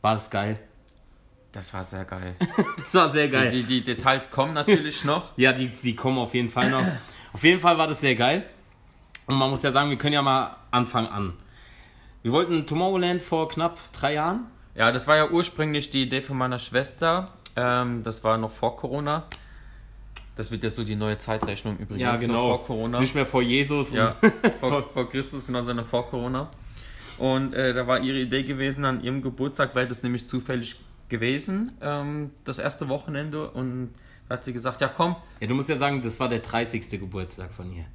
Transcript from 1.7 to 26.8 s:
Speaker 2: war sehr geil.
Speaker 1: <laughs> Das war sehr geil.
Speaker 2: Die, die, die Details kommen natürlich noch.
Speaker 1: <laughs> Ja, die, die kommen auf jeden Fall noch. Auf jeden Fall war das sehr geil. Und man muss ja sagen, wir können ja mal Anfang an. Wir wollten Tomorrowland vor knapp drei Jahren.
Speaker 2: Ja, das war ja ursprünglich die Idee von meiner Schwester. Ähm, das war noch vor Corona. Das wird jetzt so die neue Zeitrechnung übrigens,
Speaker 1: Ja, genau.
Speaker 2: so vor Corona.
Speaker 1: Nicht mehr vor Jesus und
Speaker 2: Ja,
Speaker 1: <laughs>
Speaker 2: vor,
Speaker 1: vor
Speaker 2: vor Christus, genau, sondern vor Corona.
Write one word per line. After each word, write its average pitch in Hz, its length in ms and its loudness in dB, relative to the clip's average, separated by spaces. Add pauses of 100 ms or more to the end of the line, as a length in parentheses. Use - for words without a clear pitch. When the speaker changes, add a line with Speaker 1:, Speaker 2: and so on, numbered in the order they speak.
Speaker 2:
war 92 80 -6
sehr 95 220 -8
geil. 92 320 -8 (200)
Speaker 1:
<laughs> - 200 2
Das - 180 -6
war 165 160 6
sehr 147 180 2
geil. 131 220 4
Speaker 2:
Die, 123 120 0
die, 123 180 0
die - 40 -8 (100)
Details 131 360 2
kommen 143 240 0
natürlich 151 500 2
noch. 156 280 0
Speaker 1:
<laughs> - 40 -10
Ja, 127 160 6
die, 127 160 -2
die 113 280 -2
kommen 131 220 0
auf 117 160 -4
jeden 123 160 2
Fall 127 200 2
noch. 135 140 2 (480)
Auf - 100 -8
jeden 175 180 8
Fall 170 180 6
war 156 100 4
das 147 120 -2
sehr 131 140 4
geil. 131 300 4 (800)
Und 139 120 0
man 135 120 4
muss 135 140 -2
ja 139 80 2
sagen, 143 180 4
wir 127 80 -2
können 147 160 0
ja 143 80 4
mal 131 340 2 (140)
Anfang 120 380 2
an. 98 240 -4 (920)
Wir 113 100 -2
wollten 165 340 2
Tomorrowland 180 560 0
vor 160 260 0
knapp 170 300 -2 (140)
drei 143 220 -2
Jahren. 180 320 -2 (300)
Speaker 2:
Ja, 113 160 6
das 127 160 -2
war 151 80 10
ja 151 140 4
ursprünglich 156 600 0
die 135 120 2
Idee 131 200 0
von 135 140 -6
meiner 127 240 -2
Schwester. 165 680 0 (300)
Ähm, 123 480 0
das 113 180 -6
war 110 160 4
noch 110 120 -2
vor - 260 -2
Corona. 147 480 -4 (1120)
Das 110 140 -6
wird 110 120 -4
jetzt 110 140 -2
so 117 80 -4
die 107 120 -4
neue 107 220 -2
Zeitrechnung 107 600 -4
übrigens, 104 240 -6
Speaker 1:
Ja, 123 140 2
genau. 117 260 0
Speaker 2:
so 123 80 2
vor 123 160 0
Corona. 120 340 -2
Speaker 1:
Nicht 131 140 2
mehr 143 120 2
vor 127 160 2
Jesus 139 480 2
und 127 60 -2
Speaker 2:
Ja, 113 120 6
Speaker 1:
<laughs> - 520 4
Speaker 2:
vor, 127 100 2
Speaker 1:
vor 143 220 0
Speaker 2:
vor 127 160 -2
Christus, 135 380 -6
genau, 123 160 -2
sondern 120 240 -4
vor 123 220 -2
Corona. 131 420 -4 (680)